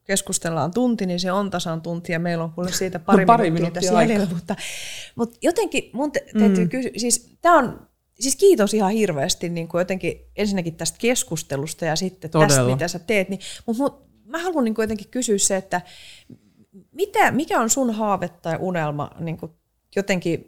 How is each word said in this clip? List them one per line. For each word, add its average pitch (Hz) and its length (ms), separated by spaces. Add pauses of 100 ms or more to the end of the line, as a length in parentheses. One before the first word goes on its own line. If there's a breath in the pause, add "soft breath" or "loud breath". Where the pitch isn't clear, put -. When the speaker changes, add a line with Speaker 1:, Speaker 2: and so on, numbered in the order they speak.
Speaker 1:
keskustellaan 170 680
tunti, 240 320
niin 175 140
se 180 120
on 202 180
tasan 170 320
tunti 170 300
ja 165 80
meillä 170 240
on 165 80
kuule 180 200
siitä 185 260
Speaker 2:
No, 165 80
Speaker 1:
pari 196 200
Speaker 2:
pari 233 260
Speaker 1:
minuuttia 165 100
Speaker 2:
minuuttia 175 200
Speaker 1:
tässä 185 160
Speaker 2:
aikaa. 226 160
Speaker 1:
jäljellä, 185 220
mutta, 190 200 (600 loud breath)
mutta 233 260
jotenkin 339 420 (100)
mun 285 180
te-, - 140 (140)
täytyy 196 240
Speaker 2:
Mm. 175 60
Speaker 1:
kysyä, 254 280
siis 240 320 (120)
tää 349 120
on, 254 260 (400)
siis 262 160
kiitos 226 380
ihan 208 180
hirveästi 180 580
niin 170 180
kuin 170 120
jotenkin 185 340 (220)
ensinnäkin 185 400
tästä - 260
keskustelusta 160 840
ja 160 100
sitten 180 360
tästä, 156 160
Speaker 2:
Todella. 131 280
Speaker 1:
mitä 156 120
sä 170 120
teet, 190 300
niin, 190 100 (260 loud breath)
mut, 226 120
mut 269 260 (220)
mä 311 180
haluan 330 200
niin 220 120
kuin 220 80
jotenkin 214 280
kysyä 240 260
se, 196 200
että 180 240 (1080 soft breath)
mitä, 381 400
mikä 302 300
on 226 80
sun 254 240
haave 196 360 (120)
tai 160 180
unelma 151 500 (100)
niin 165 180
kuin 165 140 (440)
jotenkin, 180 520